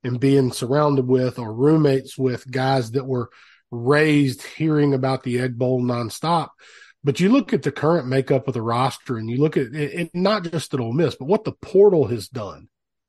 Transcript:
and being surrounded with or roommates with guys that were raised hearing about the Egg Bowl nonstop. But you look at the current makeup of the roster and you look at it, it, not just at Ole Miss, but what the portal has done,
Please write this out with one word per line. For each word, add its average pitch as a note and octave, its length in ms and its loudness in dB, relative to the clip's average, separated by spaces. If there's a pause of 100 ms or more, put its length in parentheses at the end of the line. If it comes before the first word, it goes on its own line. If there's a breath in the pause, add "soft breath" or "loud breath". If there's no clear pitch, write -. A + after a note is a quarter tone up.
and B2 160 -4
being C3+ 320 4
surrounded C3+ 560 0
with B2+ 320 0
or A2 160 -8
roommates C#3 640 2
with B2+ 320 -4
guys C3 420 -2
that C3+ 140 -4
were B2 240 -4 (400 soft breath)
raised C#3+ 720 2
hearing D3+ 500 0
about C3 300 -2
the B2 160 -2
Egg B2+ 180 -4
Bowl B2+ 240 0
nonstop. B2 680 -2 (560 loud breath)
But C#3 160 0
you F3+ 80 4
look B3+ 240 2
at D#3+ 100 0
the C#3+ 80 -4
current D3+ 380 0
makeup C3+ 400 0
of B2+ 60 -2
the A2+ 80 -4
roster A#2 560 -2
and A2+ 120 -6
you A#2+ 60 -4
look D3+ 200 0
at C#3 100 0
it, D3 340 -6
it, E3 120 -8
not F#3+ 300 0
just E3 320 -6
at C3+ 60 -2
Ole A#2 120 -4
Miss, C#3+ 220 0
but C3 120 -14
what G#3 180 0
the D#3 80 -6
portal F#3 560 4
has A2+ 180 -6
done, G2 420 -12 (400)